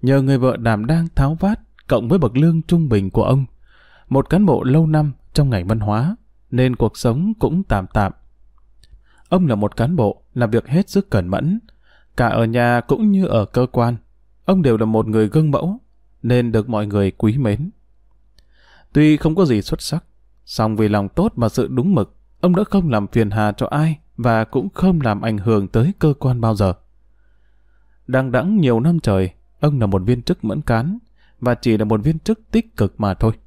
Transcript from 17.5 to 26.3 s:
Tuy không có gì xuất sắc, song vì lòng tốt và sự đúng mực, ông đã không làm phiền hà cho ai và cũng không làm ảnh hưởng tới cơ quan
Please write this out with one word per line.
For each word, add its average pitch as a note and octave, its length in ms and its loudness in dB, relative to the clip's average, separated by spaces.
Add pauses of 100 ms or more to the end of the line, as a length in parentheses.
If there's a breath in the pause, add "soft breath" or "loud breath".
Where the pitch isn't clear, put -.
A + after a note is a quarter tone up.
Tuy D3+ 240 4
không D#3 180 0
có F#3+ 100 2
gì A2+ 180 2
xuất - 180 -6
sắc, - 240 -8 (400)
song A2 320 -4
vì G#2+ 120 2
lòng G2+ 200 0
tốt F#3+ 280 -2
và A#2 120 0
sự A2+ 200 -2
đúng C3 260 0
mực, A#2 220 -2 (240)
ông F3 160 2
đã G3+ 80 0
không F#3 260 -2
làm G#2 160 0
phiền A2 240 0
hà G#2+ 220 0
cho A#2 180 -4
ai D#3 280 -2 (180)
và A2+ 280 0
cũng C#3 300 -4
không F3+ 260 2
làm A2 220 -2
ảnh A2 160 -4
hưởng G2+ 300 0
tới B2+ 300 0
cơ D3+ 200 2
quan B2+ 220 -2